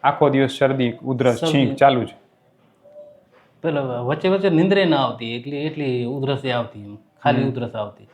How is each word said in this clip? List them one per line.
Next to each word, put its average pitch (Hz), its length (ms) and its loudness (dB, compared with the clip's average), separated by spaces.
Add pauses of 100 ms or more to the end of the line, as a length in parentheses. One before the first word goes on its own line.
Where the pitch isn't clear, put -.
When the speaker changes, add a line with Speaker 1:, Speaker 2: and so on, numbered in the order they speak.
Speaker 1:
આખો 147 260 4
દિવસ 135 200 2
શરદી, 131 420 0
ઉધરસ, 123 440 0
Speaker 2:
શરદી. 160 180 -2
Speaker 1:
છીંક 135 240 2
ચાલુ 135 260 4
જ? - 40 -6 (1600)
Speaker 2:
પેલા 151 180 -2
વચ્ચે 131 480 -2
વચ્ચે 190 200 2
નીંદરે 190 360 4
ના 156 120 2
આવતી, 117 380 -2
એટલી, 139 220 -8
એટલી 143 480 -4
ઉધરસ 135 400 -4
એ 127 60 -2
આવતી 117 280 -4
એમ. 104 160 -16
ખાલી 139 480 -2
Speaker 1:
હમ. 110 60 0
Speaker 2:
ઉધરસ 117 260 -6
આવતી. 107 380 -10